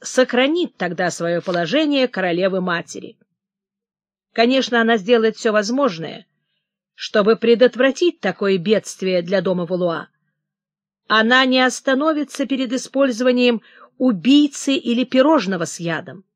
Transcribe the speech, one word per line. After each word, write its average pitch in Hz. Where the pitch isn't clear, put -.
сохранит 269
тогда 180
своё 170
положение 254
королевы-матери. 185
Конечно, 240
она 226
сделает 220
всё 220
возможное, 208
чтобы 214
предотвратить 247
такое 196
бедствие 185
для 185
дома 180
Валуа. 175
Она 233
не 254
остановится 277
перед 254
использованием 247
убийцы 269
или 240
пирожного 247
с -
ядом. 165